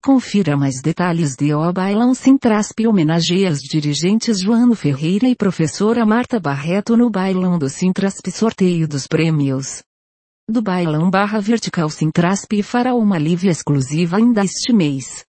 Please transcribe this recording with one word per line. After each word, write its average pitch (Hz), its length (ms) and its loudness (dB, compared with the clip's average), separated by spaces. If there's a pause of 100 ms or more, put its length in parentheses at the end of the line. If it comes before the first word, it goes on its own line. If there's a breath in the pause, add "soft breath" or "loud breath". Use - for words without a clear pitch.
Confira 202 540 2
mais 135 240 -2
detalhes 165 540 0
de 147 180 -2
O 156 200 0
Bailão 208 420 0
Sintrasp 220 720 0
homenageia 175 640 2
os 143 80 -2
dirigentes 160 800 -2
Joano 233 360 2
Ferreira 156 520 0
e 247 60 2
professora 208 720 0
Marta 233 320 0
Barreto 170 580 -2
no 240 140 4
Bailão 185 480 0
do 135 100 -2
Sintrasp 185 640 -2
sorteio 180 560 0
dos 147 220 -6
prêmios. 147 760 -2 (680)
Do 226 140 0
Bailão 180 480 0
barra 202 300 0
Vertical 196 500 -2
Sintrasp 175 720 0
fará 247 320 -2
uma 208 240 2
live 175 300 0
exclusiva 151 680 0
ainda 226 260 4
este - 280 -4
mês. 143 600 -2